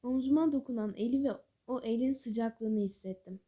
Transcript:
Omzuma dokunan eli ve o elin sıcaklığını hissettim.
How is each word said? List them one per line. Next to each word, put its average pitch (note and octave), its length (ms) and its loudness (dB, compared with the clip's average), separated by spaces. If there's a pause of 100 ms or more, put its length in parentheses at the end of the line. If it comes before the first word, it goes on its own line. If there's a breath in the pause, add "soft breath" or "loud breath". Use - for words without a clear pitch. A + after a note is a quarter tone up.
Omzuma C4+ 500 4
dokunan A#3 440 -2
eli B3+ 280 2
ve C4 80 2 (340)
o B3+ 140 -4
elin A#3 320 0
sıcaklığını A3+ 680 -2
hissettim. F#3+ 680 -6